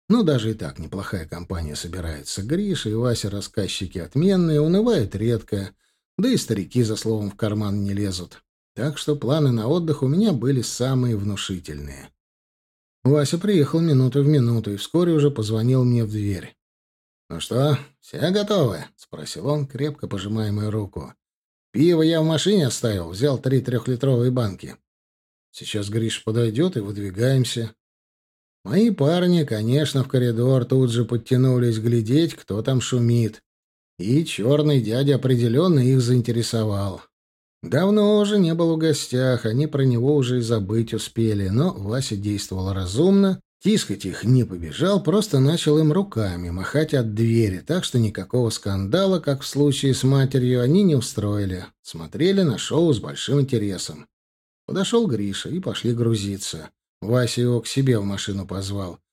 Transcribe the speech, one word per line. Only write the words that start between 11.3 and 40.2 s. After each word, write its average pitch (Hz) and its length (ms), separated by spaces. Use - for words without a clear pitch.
Вася 143 340
приехал 170 420
минуту 139 440
в 139 40
минуту 117 460
и 98 40
вскоре 170 360
уже 147 180
позвонил 113 540
мне 120 180
в 107 80
дверь. 101 460
«Ну 82 100
что, 135 400
все 143 300
готовы?» — 185 520
спросил 78 500
он, 147 180
крепко 143 420
пожимая 104 440
мою 104 180
руку. 101 440
«Пиво 160 320
я 160 180
в 160 40
машине 160 420
оставил, 101 420
взял 123 300
три 135 220
трехлитровые 123 680
банки. 104 460
Сейчас - 380
Гриш 113 340
подойдет, 117 520
и 113 60
выдвигаемся». 110 920
Мои 202 280
парни, 175 540
конечно, 127 580
в - 40
коридор 123 580
тут 131 260
же 117 120
подтянулись 120 760
глядеть, 117 560
кто 101 260
там 131 200
шумит. 117 600
И 120 280
черный 143 560
дядя 131 340
определенно 131 640
их 127 220
заинтересовал. 110 1000
Давно 202 540
уже 208 220
не 165 160
был 165 200
в 160 40
гостях, 131 680
они 120 220
про 135 160
него 127 320
уже 127 240